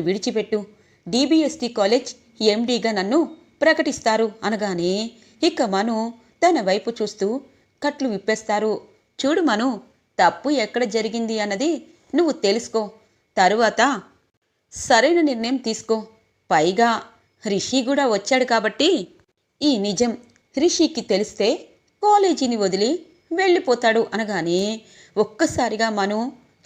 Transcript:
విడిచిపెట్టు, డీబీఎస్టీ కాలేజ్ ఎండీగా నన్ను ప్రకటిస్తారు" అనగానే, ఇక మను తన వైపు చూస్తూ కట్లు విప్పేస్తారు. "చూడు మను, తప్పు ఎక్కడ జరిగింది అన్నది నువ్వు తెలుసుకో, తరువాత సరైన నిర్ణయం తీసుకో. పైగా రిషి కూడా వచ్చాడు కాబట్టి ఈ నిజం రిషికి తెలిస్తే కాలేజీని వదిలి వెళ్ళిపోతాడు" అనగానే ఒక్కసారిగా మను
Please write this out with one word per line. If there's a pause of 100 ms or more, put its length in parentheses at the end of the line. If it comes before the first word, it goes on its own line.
విడిచిపెట్టు, (460)
డీబీఎస్టీ (100)
కాలేజ్ (460)
ఎండీగా
నన్ను (400)
ప్రకటిస్తారు" (180)
అనగానే, (480)
ఇక (160)
మను (440)
తన (140)
వైపు (100)
చూస్తూ (540)
కట్లు
విప్పేస్తారు. (460)
"చూడు (120)
మను, (520)
తప్పు (140)
ఎక్కడ (100)
జరిగింది
అన్నది (460)
నువ్వు (120)
తెలుసుకో, (560)
తరువాత (920)
సరైన (100)
నిర్ణయం (100)
తీసుకో. (560)
పైగా (540)
రిషి
కూడా (100)
వచ్చాడు
కాబట్టి (720)
ఈ (140)
నిజం (520)
రిషికి (100)
తెలిస్తే (560)
కాలేజీని
వదిలి (500)
వెళ్ళిపోతాడు" (140)
అనగానే (640)
ఒక్కసారిగా (120)
మను (460)